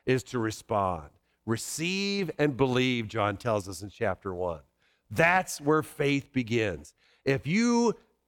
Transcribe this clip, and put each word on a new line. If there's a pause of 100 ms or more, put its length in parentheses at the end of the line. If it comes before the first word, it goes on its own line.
is
to
respond. (380)
"Receive
and
believe,"
John
tells
us
in
chapter
one. (500)
That's
where
faith
begins. (300)
If
you (320)